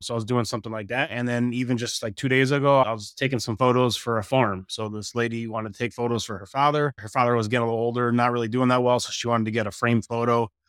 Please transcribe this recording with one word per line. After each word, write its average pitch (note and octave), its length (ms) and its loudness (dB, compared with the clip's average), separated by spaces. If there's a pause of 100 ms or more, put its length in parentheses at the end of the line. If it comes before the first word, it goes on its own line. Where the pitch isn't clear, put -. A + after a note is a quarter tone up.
So - 140 -8
I - 20 -2
was A2+ 80 -4
doing A#2+ 200 0
something A2 280 -6
like G#2+ 160 -8
that. B2+ 240 -2
And A#2+ 160 -4
then A#2+ 240 0
even B2 240 -2
just, A#2 260 -6
like, A2 140 -8
two C3+ 120 -4
days C3 220 4
ago, C#3 300 4
I A#2 100 2
was G#2+ 220 -8
taking C3+ 260 -2
some G#2+ 180 -4
photos B2 400 4
for A#2 220 -2
a G#2 60 -4
farm. G#2 460 0
So A2 180 -8
this G#2+ 260 -10
lady A#2 320 -2
wanted A2 280 -8
to - 40 -20
take A#2+ 140 -4
photos A#2+ 320 -2
for G2+ 140 -8
her G2+ 80 -14
father. D3 500 2
Her A2 120 -14
father B2 280 2
was A2+ 100 0
getting A#2+ 160 2
a A#2 40 2
little A2+ 120 0
older, A#2+ 320 0
not A#2+ 220 4
really A#2 160 -2
doing B2 220 2
that B2+ 120 4
well. B2 160 4
So - 140 -4
she - 160 -4
wanted A#2 160 2
to G#2+ 80 -2
get A2 140 -2
a G2 60 -6
framed A#2 340 2
photo A#2 440 0 (180)